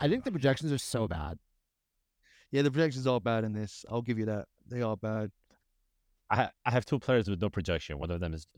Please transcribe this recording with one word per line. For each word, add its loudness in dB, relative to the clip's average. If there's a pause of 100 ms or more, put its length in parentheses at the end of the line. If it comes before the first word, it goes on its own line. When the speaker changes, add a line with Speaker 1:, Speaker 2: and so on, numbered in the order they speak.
Speaker 1:
I 2
think 0
the -6
Speaker 2:
Okay. -2
Speaker 1:
projections 2
are 2
so -2
bad. -6 (1120)
Speaker 2:
Yeah, 4
the 6
projections 2
are 4
bad 2
in -2
this. -6
I'll -2
give 0
you 0
that. -2 (200)
They -4
are -2
bad. -4 (1000)
Speaker 3:
I 2
ha-, 2 (140)
I 0
have 4
two 0
players 2
with -2
no 2
projection. -2
One -4
of -2
them -2
is, -10 (100)